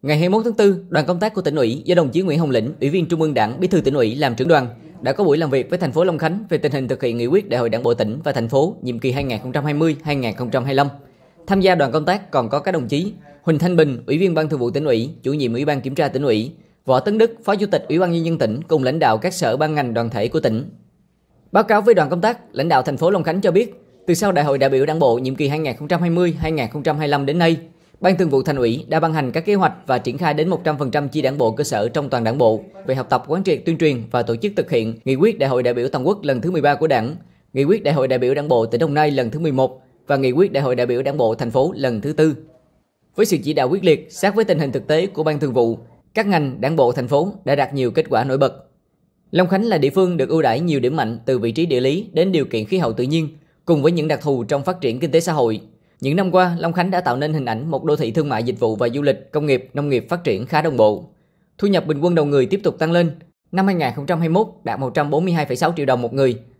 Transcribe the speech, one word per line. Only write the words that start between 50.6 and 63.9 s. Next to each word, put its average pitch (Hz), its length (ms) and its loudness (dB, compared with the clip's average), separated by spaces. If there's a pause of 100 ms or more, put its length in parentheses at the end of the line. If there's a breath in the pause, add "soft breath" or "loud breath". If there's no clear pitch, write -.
nhiều 160 200 0
điểm 127 160 0
mạnh 117 300 -4
từ 131 120 0
vị 113 140 -2
trí 165 140 -2
địa 131 140 0
lý 151 320 -2
đến 185 200 2
điều 151 120 2
kiện 110 200 -4
khí 185 140 -2
hậu 156 140 0
tự 123 120 -2
nhiên, 156 240 0 (360 soft breath)
cùng 151 180 2
với 160 100 4
những 160 160 -2
đặc 147 140 0
thù 135 220 -2
trong 139 200 -2
phát 180 160 -4
triển 127 200 -2
kinh 156 100 -2
tế 160 100 4
xã 175 120 -2
hội. 117 280 0 (400 soft breath)
Những 139 160 0
năm 190 140 0
qua, 180 280 2
Long 165 140 -2
Khánh 180 180 0
đã 180 100 0
tạo 127 160 -2
nên 151 160 -2
hình 147 120 -2
ảnh 120 260 -4
một 143 140 -4
đô 147 120 2
thị 127 140 -2
thương 147 180 -2
mại, 117 140 -2
dịch 120 180 -4
vụ 110 160 0
và 120 120 0
du 135 140 -4
lịch, - 300 -2
công 151 140 -2
nghiệp, 131 280 0
nông 147 140 -4
nghiệp 151 200 0
phát 175 160 -4
triển 110 220 -2
khá 151 160 0
đồng 151 140 -2
bộ. 107 280 2 (540)
Thu 202 100 0
nhập 175 180 2
bình 151 140 -2
quân 175 140 2
đầu 160 100 2
người 143 220 2
tiếp 196 180 -2
tục - 140 -2
tăng 160 140 0
lên. 175 180 2 (420)
Năm 190 140 0
hai 196 80 2
nghìn 151 220 0